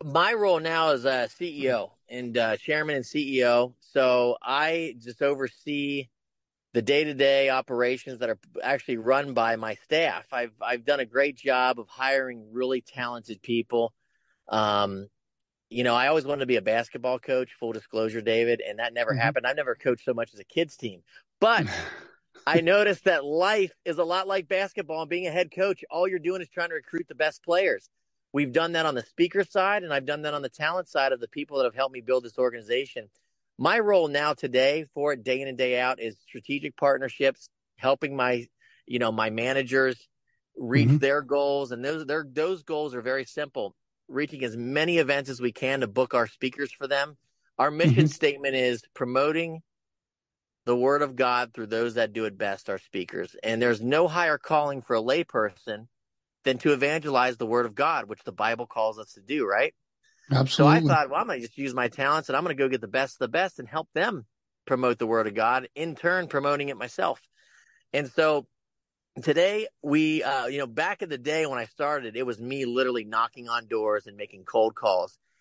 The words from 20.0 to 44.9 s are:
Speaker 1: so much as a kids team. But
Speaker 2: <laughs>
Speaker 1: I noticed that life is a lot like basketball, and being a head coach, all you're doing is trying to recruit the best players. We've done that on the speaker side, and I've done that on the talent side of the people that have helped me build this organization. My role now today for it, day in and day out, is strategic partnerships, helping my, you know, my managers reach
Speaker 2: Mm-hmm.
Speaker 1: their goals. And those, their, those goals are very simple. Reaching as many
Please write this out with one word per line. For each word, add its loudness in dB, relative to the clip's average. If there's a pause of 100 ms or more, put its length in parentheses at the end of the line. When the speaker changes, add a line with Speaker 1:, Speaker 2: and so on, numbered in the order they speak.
Speaker 1:
so -2
much -6
as -20
a -20
kids -4
team. -12 (380)
But 4 (400)
Speaker 2:
<laughs> -20
Speaker 1:
I 4
noticed 4
that 4
life 2 (120)
is -2
a 0
lot 0
like -2
basketball, -4
and -8
being -2
a -2
head 0
coach, -2
all 0
you're -2
doing -4
is -14
trying -4
to -6
recruit -8
the -18
best -2
players. 0 (440)
We've -2
done 2
that 0
on 0
the -2
speaker 0
side, 0
and -6
I've -2
done -4
that -4
on -4
the -6
talent -4
side 2
of -2
the -8
people -6
that 2
have -2
helped -2
me -12
build 0
this -10
organization. -4 (500)
My 2
role 4
now 0
today 2
for 0
it, -6
day -2
in -8
and -8
day 0
out, 0
is -8
strategic -8
partnerships, 0 (280)
helping -2
my, 0 (400)
you -4
know, 0
my 0
managers 0 (480)
reach 4
Speaker 2:
Mm-hmm. 6
Speaker 1:
their 2
goals. 0
And -8
those, -4
their, -4
those -2
goals -6
are -6
very -2
simple. -6 (340)
Reaching -6
as -6
many 0